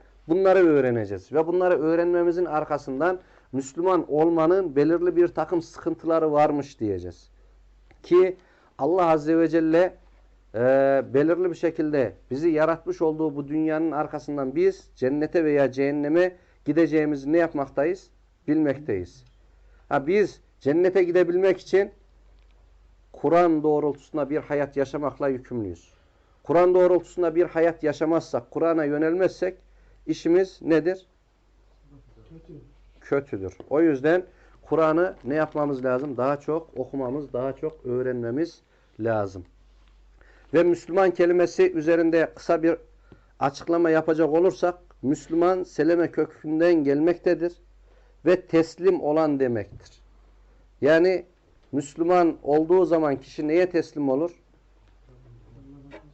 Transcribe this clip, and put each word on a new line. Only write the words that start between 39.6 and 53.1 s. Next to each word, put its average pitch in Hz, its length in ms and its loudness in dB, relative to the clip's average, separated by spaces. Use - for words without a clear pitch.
Ve 165 100 4
Müslüman 175 480 0
kelimesi 175 640 2
üzerinde 165 640 2
kısa 165 280 -2
bir 165 120 2
açıklama 165 500 0
yapacak 160 400 2
olursak, 175 480 2
Müslüman 170 640 0
seleme 165 480 0
kökünden 156 640 0
gelmektedir 165 800 0
ve 175 160 2
teslim 165 600 0
olan 151 380 0
demektir. 117 640 -6
Yani 175 440 2
Müslüman 165 720 0
olduğu 160 420 2
zaman 156 300 0